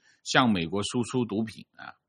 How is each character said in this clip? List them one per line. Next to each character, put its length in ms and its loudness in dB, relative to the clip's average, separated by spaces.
向 300 4
美 140 0
国 160 -2
输 200 -2
出 220 -2
毒 180 0
品 220 -8
啊。 180 -16